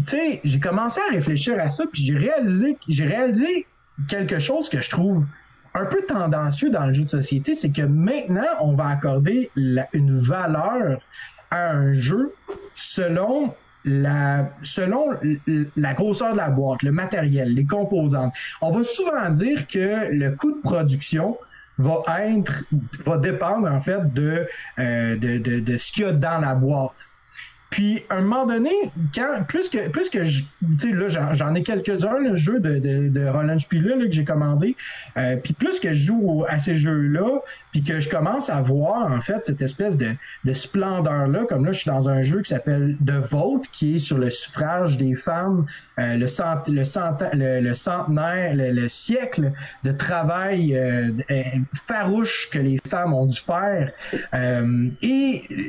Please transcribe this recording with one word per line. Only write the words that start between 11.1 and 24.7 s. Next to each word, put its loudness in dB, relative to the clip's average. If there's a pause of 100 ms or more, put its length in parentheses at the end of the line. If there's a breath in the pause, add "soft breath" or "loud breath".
à 0
un 2
jeu 0 (400)
selon -2 (300)
la, 2 (100)
selon 0 (100)
l-, 0
l-, 0
la 0
grosseur 0
de 0
la 0
boîte, 0
le 2
matériel, 0
les 2
composantes. 0 (260 loud breath)
On 0
va 2
souvent -2
dire 0
que -2
le 0
coût 0
de -8
production 0 (400 loud breath)
va 2 (160)
être, 0 (380)
va 0
dépendre, 0
en 0
fait, 0
de, 0 (320 loud breath)